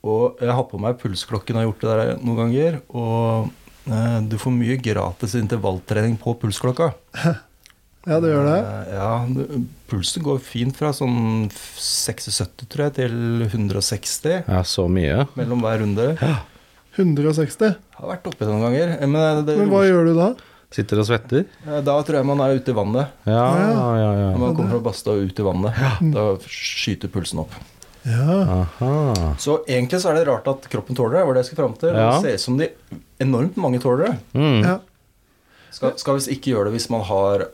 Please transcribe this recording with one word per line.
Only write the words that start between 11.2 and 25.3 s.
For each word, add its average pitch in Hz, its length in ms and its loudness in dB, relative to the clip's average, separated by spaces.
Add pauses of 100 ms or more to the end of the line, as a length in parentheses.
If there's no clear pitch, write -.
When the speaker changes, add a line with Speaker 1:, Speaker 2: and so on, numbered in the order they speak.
Speaker 1:
f-, - 320 -14
seksogsytti, - 880 -6
tror 147 160 -4
jeg, 143 140 -2
til 117 500 0
hundre 101 320 -2
og - 60 -4
seksti. - 480 -4 (100)
Speaker 3:
Ja, 95 160 0
så 90 320 -2
mye. 90 300 2 (160)
Speaker 1:
Mellom 120 260 -2
hver 110 160 0
runde. 107 300 0 (100)
Speaker 3:
Ja. 147 140 0 (640)
Speaker 2:
Hundre 156 320 2
og 151 80 0
seksti? 196 320 0 (260)
Speaker 1:
Har - 140 -10
vært - 180 -10
oppe - 160 -6
noen 107 160 0
ganger. 139 380 2
Eh, 139 100 0
men 151 400 2
det 151 80 2
Speaker 2:
Men 202 160 2
hva 196 80 4
Speaker 1:
roer 196 80 6
Speaker 2:
gjør 170 220 6
du - 100 4
da? 185 80 4 (480)
Speaker 3:
Sitter 107 240 0
og 104 80 0
svetter. 123 380 0 (180)
Speaker 1:
Eh, 151 240 -4
da 143 160 4
tror 151 160 0
jeg 135 80 2
man 139 160 2
er 135 160 4
ute 127 140 -2
i - 20 2
vannet. 110 480 0
Speaker 3:
Ja, 113 160 4
Speaker 2:
Ja, 175 320 4
ja. 127 240 2
Speaker 3:
ja, 107 240 2
ja. 98 140 2
Speaker 1:
Når - 100 2
man 123 60 2
Speaker 2:
Ja, - 20 0
Speaker 1:
kommer 160 160 0
Speaker 2:
det 117 80 0
Speaker 1:
fra 113 140 -2
badstua 107 260 -2
og 98 80 2
ut 95 160 -4